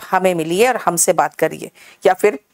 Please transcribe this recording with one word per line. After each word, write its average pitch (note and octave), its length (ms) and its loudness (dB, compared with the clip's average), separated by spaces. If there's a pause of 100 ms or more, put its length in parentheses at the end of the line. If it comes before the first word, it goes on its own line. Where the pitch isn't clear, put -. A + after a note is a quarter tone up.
(100)
हमें F#3 240 2
मिलिए E3+ 340 0
और B3 80 0
हमसे F3 360 -2
बात D#3 220 -2
करिए, D#3 360 -4 (360)
या F#3 80 4
फिर A3 240 0 (160)